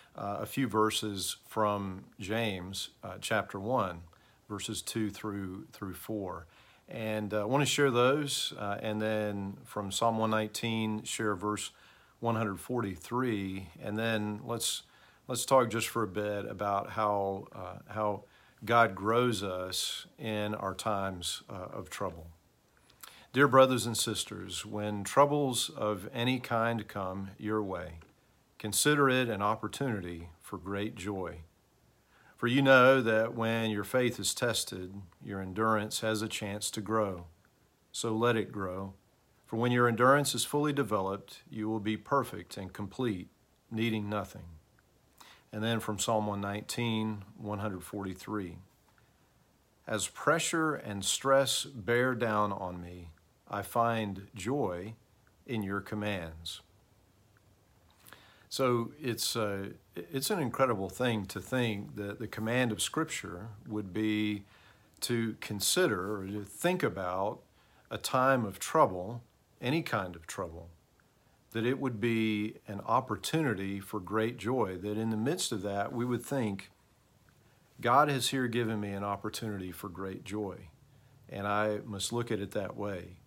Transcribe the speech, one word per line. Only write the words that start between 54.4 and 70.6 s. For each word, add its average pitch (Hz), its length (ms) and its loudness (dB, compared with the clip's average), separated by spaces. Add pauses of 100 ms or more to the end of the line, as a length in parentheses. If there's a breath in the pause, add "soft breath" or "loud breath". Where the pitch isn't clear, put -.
in 110 180 -2
your 98 160 -2
commands. 95 800 -6 (1900 loud breath)
So 123 420 2 (100)
it's, 123 360 -2
uh, 101 300 -2 (280)
it's 139 340 -4
an 202 100 0
incredible 117 500 2
thing 113 380 0
to 101 120 -8
think 101 560 -2
that 101 240 -6
the 110 80 -6
command 113 460 0
of 101 80 -4
Scripture 101 680 -6 (160)
would 104 280 -6
be 107 500 0 (580 loud breath)
to 113 380 -2
consider 104 800 0
or 95 100 -6
to 104 160 -4
think 175 400 0
about 95 560 -2 (500 soft breath)
a 107 100 -4
time 131 440 4
of 98 160 -6
trouble, 110 640 2 (400)
any 147 220 0
kind 92 340 -2
of 80 100 -20
trouble, 85 420 -8 (800 soft breath)